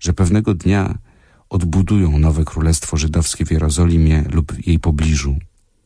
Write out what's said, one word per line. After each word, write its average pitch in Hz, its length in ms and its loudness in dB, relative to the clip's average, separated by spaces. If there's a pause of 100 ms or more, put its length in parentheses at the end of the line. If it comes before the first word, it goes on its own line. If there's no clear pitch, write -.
że 85 120 -4
pewnego 101 420 0
dnia 95 440 -2 (500)
odbudują 90 680 0
nowe 78 260 2
królestwo 80 520 -2
żydowskie 78 480 -2
w - 60 -6
Jerozolimie 78 800 2
lub - 340 -4
jej 82 120 2
pobliżu. 73 600 0 (480)